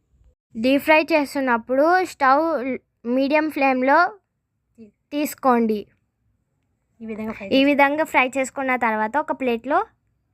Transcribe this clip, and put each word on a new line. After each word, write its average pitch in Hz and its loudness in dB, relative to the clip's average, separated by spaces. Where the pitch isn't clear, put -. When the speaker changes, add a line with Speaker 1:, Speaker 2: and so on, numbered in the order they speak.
Speaker 1:
డీప్ 262 2
ఫ్రై 311 4
చేస్తున్నప్పుడు 285 0
స్టవ్ 277 0
మీడియం 277 0
ఫ్లేమ్లో 277 2
తీసుకోండి. 233 -2
Speaker 2:
ఈ 226 -14
విధంగా 220 -10
ఫ్రై 196 -14
Speaker 1:
ఈ 269 4
విధంగా 285 2
ఫ్రై 285 0
చేసుకున్న 262 -4
తర్వాత 220 -2
ఒక 302 -4
ప్లేట్లో 269 -2